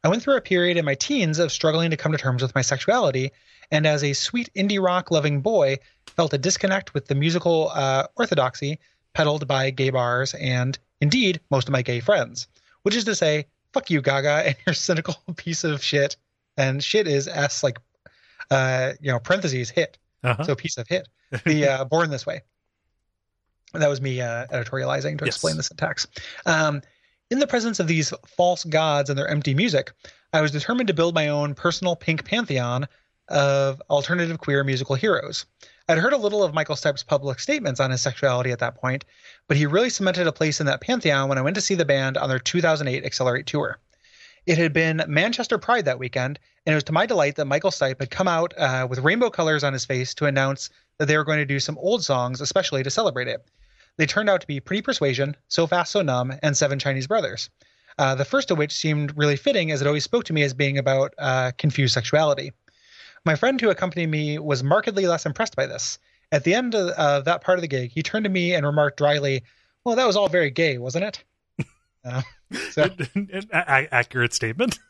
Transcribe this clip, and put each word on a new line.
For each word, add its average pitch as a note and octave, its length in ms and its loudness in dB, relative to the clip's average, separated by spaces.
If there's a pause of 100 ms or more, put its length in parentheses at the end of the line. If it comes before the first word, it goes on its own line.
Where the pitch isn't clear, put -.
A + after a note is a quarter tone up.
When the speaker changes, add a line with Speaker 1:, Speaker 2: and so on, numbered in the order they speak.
Speaker 1:
I D#3+ 40 4
went A3 140 2
through C#4 140 2
a A#3+ 40 0
period F3 360 2
in E3 80 0
my C#3+ 100 0
teens E3+ 460 0
of E3 100 2
struggling E3 400 0
to D#3 60 0
come D#3 160 -2
to D#3 60 0
terms B2 220 0
with C3 140 -2
my C3+ 80 2
sexuality, C#3 680 0 (400)
and D3+ 120 2
as D3+ 200 2
a C#3+ 80 0
sweet A#3 420 -4
indie G3 260 0
rock F3+ 300 0
loving D3 300 2
boy, C#3 380 2 (280)
felt D#3+ 260 0
a C#3+ 60 0
disconnect F#3+ 560 0
with C#3+ 140 -4
the C#3 80 0
musical, E3 580 2
uh, C3+ 400 2
orthodoxy C#3+ 640 0 (340)
peddled D3 360 0
by C3+ 220 2
gay C3+ 200 0
bars B2 440 0
and, B2+ 440 -2 (220)
indeed, F3 400 4 (100)
most C3+ 160 2
of C#3+ 60 -2
my B2+ 100 2
gay B2 160 -2
friends. A#2+ 480 0 (380)
Which G3+ 100 2
is A#3 120 0
to G#3+ 100 0
say, D3+ 300 0 (260)
fuck - 180 -4
you, D#3 100 4
Gaga, C3+ 280 0
<laughs> D3 180 2
and C#3 100 0 (100)
your E3+ 80 0
cynical E3 420 -2 (200)
piece E3 280 -6
of D3+ 180 -2
shit. C#3 340 0 (400)
And C3+ 260 0
shit G#3 260 0
is C#3+ 180 0
S, C#3+ 380 -2
like, B2+ 140 -2 (720)
uh, C3 480 2
you C#3+ 100 -4
know, A#2+ 80 0
parentheses, C3+ 520 -2
hit. - 280 -2 (240)
Speaker 2:
Uh-huh. B2+ 220 0
Speaker 1:
So D3+ 100 0
piece - 240 -8
of A#2+ 80 -10
hit. F#3 220 -4 (360)
The, D3+ 220 4
uh, C3+ 180 2
<laughs> B2+ 60 -8
Born D#3+ 200 2
This C#3 140 -6
Way. - 180 -8 (1300)
That D#3 160 2
was C#3 120 -2
me, B2+ 200 -4
uh, A#2+ 280 -6
editorializing C3+ 680 -4
to D3+ 80 -6
Speaker 2:
Yes. - 100 -4
Speaker 1:
explain D#2 200 -2
the D#2 60 -4
syntax. - 440 -6 (380)
Um, D#3 380 0 (480)
in A#3+ 80 0
the C#4+ 80 4
presence A#3 320 -2
of F3 80 0
these D#3+ 260 0 (140)
false F3+ 380 0
gods D3+ 460 2
and C#3 80 0
their C#3 100 -2
empty D3 260 0
music, D3+ 380 0 (400)
I D#3 80 4
was D3+ 100 2
determined A3+ 380 -2
to F#3 60 0
build E3 200 2
my D#3 140 2
own D3 260 -2
personal F3 400 -2
pink E3 300 -4
pantheon C3+ 640 -2 (400)
of C#3 600 2
alternative E3 500 0
queer C#3 260 0
musical C3 320 0
heroes. - 500 -2 (420)
I'd E3 100 4
heard G#3+ 140 2
a C#4+ 60 2
little G#3 240 2
of E3+ 100 2
Michael D3+ 220 -2
Stipe's C#3 300 -2
public C#3 340 -2
statements A3 400 -2
on C3+ 140 2
his B2+ 100 -2
sexuality B2+ 480 0
at A#2+ 80 -4
that A#2+ 180 -4
point, B2+ 280 -4 (420)
but D#3 100 2
he D3 100 4
really G3+ 240 2
cemented F#3 360 0
a D#3 60 2
place D#3 280 0
in D#3 60 0
that C3 140 0
pantheon D3 480 0
when C3+ 100 0
I B2+ 40 0
went D#3 120 0
to G3+ 60 -2
see G3 160 0
the E3+ 80 2
band C3+ 340 2
on C#3 100 0
their C3 120 0
two - 200 0
thousand D#3 280 2
eight B2+ 160 -4
Accelerate B2+ 420 -2
tour. - 320 -4 (680)
It E3 120 4
had E3 140 2
been D#3+ 340 2
Manchester G#3 520 0
Pride A#3 260 0
that B2 160 0
weekend, C3 400 -4 (260)
and D#3 60 2
it D#3 40 4
was D3 80 0
to - 80 -4
my F3 140 4
delight D#3+ 300 2
that D3+ 80 -2
Michael D3+ 260 0
Stipe C3+ 300 -2
had C3 100 -4
come F#3+ 160 -2
out, E3+ 320 0
uh, C3 320 0
with B2+ 100 -4
rainbow G#3 300 2
colors D#3 320 0
on C#3+ 100 0
his C3 120 -4
face B2+ 300 -4
to D3 120 0
announce C3+ 440 0 (280)
that D3+ 80 0
they D3+ 100 4
were D#3 80 2
going D3+ 140 0
to D3 60 0
do C#3 160 -2
some D#3 180 -6
old G3+ 240 0
songs, B2+ 380 -2
especially C#3+ 420 -2
to C3 80 -4
celebrate C3 380 -2
it. - 160 -6 (520)
They D#3 100 2
turned G#3 240 0
out F#3 100 4
to - 60 -16
be C#3+ 140 -6
Pretty G3+ 220 -4
Persuasion, C#3 540 0 (120)
So E3 180 2
Fast, F3 260 0
So G3+ 100 2
Numb, B2+ 300 0 (100)
and D3 140 2
Seven C#3 220 0
Chinese C3+ 280 -2
Brothers, D#3 440 -2 (480)
uh, C3+ 160 2
the C3+ 100 0
first C4 260 0
of F3+ 80 2
which D3+ 140 0
seemed D3 440 -2
really D3 200 2
fitting, F3 360 0
as C#3 100 -2
it C#3 40 0
always D3 180 0
spoke A#3+ 200 0
to - 80 -6
me D3+ 100 2
as C#3 120 0
being C#3 240 0
about, C3+ 400 2
uh, C3 400 0
confused C3+ 340 2
sexuality. C#3+ 600 0 (720)
My D#3+ 80 4
friend B3 260 2
who A3+ 80 4
accompanied F3 380 0
me D3+ 320 -2
was D3 240 -2
markedly F#3+ 440 0
less E3+ 200 -2
impressed - 280 -4
by C3+ 120 -2
this. - 320 -8 (340)
At D3 120 0
the E3+ 100 4
end A#3+ 200 -2
of, G3 220 0
uh, C#3+ 260 2
that E3+ 220 0
part F#3 140 2
of F3 40 -4
the E3 60 -6
gig, B2+ 220 -4
he D#3+ 120 -4
turned G#3+ 220 -4
to G3+ 60 0
me F3+ 240 0
and D3+ 100 0
remarked D3 320 2
dryly, C#3+ 460 2 (420)
"Well, A#3 120 0
that B3+ 100 4
was G3 100 4
all G3+ 140 2
very D#3+ 200 2
gay, D3 280 0
wasn't C3 260 -4
it?" - 200 -10 (340)
<laughs> - 80 -6 (360)
Uh, B2+ 200 -4 (480)
so. D3+ 140 2
Speaker 2:
<laughs> - 300 -4
An, G3+ 160 -2
an F#3+ 120 -8 (100)
a-, C#3 420 0
accurate A#2+ 380 0
statement. D3+ 460 -2 (120)